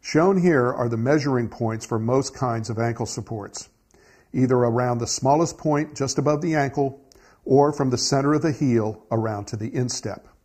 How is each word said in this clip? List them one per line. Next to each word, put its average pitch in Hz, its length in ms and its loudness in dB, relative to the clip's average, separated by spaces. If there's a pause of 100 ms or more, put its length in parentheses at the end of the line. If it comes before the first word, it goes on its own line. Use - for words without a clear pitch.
Shown 180 400 2
here 139 300 4
are 123 180 -2
the 117 80 -2
measuring 131 520 0
points 110 360 -4
for 117 140 -2
most 123 360 0
kinds 113 340 -4
of 110 80 -6
ankle 113 280 -2
supports, 107 640 -10 (640)
either 127 240 2
around 123 440 2
the 117 80 -4
smallest 156 500 0
point 151 380 -2
just 135 220 -4
above 147 240 0
the 165 140 -2
ankle 139 460 -2 (440)
or 143 280 6
from 143 160 0
the 123 80 0
center 139 360 2
of 151 80 2
the 160 100 0
heel 113 600 0
around 110 360 -2
to 117 100 -8
the 107 160 -8
instep. 120 540 -6 (160)